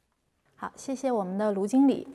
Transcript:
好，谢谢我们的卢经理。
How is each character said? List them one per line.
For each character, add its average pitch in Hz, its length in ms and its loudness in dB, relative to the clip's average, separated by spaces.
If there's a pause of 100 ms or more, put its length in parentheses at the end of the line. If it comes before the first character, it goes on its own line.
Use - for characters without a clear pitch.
(560)
好， - 200 -12
谢 269 200 -8
谢 262 160 -4
我 214 120 0
们 185 140 -6
的 214 140 0
卢 196 160 -2
经 262 200 6
理。 - 280 0